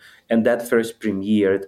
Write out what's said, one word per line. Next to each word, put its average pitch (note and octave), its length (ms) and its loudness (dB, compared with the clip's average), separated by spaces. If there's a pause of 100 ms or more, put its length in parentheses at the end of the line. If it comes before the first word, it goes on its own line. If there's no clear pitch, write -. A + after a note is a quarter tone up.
(280)
And A2+ 160 2
that A#2+ 240 0
first A#2 320 -2
premiered G2 680 0